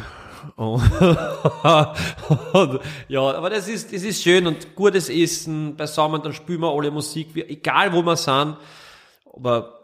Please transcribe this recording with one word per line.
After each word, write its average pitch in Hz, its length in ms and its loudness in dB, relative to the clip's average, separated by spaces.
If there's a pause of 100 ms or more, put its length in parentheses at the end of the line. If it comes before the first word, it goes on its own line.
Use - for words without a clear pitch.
(560)
Und, 113 260 -2
<laughs> - 1700 2
und, 143 280 2 (280)
ja, 135 120 -2
aber 135 300 0
das 208 180 -4
ist, 220 240 -8
das 185 100 -6
ist 202 200 -4
schön 180 240 6
und - 280 -6
gutes 190 340 2
Essen, 156 680 -2
beisammen, 151 460 -2
dann 147 100 -8
spielen 170 280 -8
wir 165 100 0
alle 147 200 -2
Musik, 151 440 -8
wir, 160 160 -8
egal 156 420 2
wo 170 100 2
wir 170 140 2
sind, 147 400 0 (800)
aber 120 500 -4